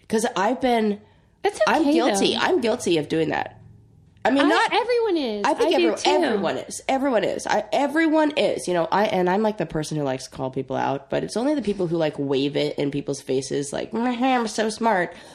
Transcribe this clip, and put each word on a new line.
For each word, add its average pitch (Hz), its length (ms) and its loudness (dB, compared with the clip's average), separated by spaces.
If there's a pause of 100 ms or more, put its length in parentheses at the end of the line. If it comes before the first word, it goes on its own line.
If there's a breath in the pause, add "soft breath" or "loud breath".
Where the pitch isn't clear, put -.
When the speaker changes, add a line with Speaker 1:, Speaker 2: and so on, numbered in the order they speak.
Speaker 1:
'Cause 220 180 0 (100)
I've 247 240 0
been 220 400 2 (420 soft breath)
Speaker 2:
That's 403 240 -2
Speaker 1:
I'm 269 160 4
Speaker 2:
okay, 285 120 4
Speaker 1:
guilty. 208 400 2
Speaker 2:
though. - 60 -2
Speaker 1:
I'm 302 200 2
guilty 220 380 0
of 147 100 -2
doing 160 220 0
that. - 280 -4 (680)
I 220 40 4
mean, 277 140 4
Speaker 2:
I, 370 40 4
Speaker 1:
not 359 260 2
Speaker 2:
everyone 453 420 2
is. 214 300 -2
Speaker 1:
I 302 80 2
think 415 200 2
Speaker 2:
I - 40 2
do 339 100 4
Speaker 1:
every-, - 140 -2
Speaker 2:
too. - 80 4
Speaker 1:
everyone 202 480 0
is. - 280 -12
Everyone 254 380 0
is. - 220 -4
I, - 260 0
everyone 302 640 2
is. 208 320 0
You 180 60 0
know, 165 180 0
I, 208 140 4
and 180 240 2
I'm, 202 120 2
like, 214 140 0
the 165 80 -2
person 156 320 -4
who 147 80 -2
likes 131 200 -4
to - 60 -18
call 131 200 -6
people 131 260 -6
out, 127 320 -2
but 147 160 -2
it's 170 140 -8
only 285 160 0
the 269 80 -2
people 196 240 -2
who, 165 100 -2
like, 156 220 0
wave 139 400 0
it 147 200 -2
in 143 120 0
people's 139 320 -6
faces, 139 500 -4
like, - 200 -6
"Mm-hmm, 233 300 -2
I'm 247 260 0
so 220 200 -2
smart." 208 460 0 (200 loud breath)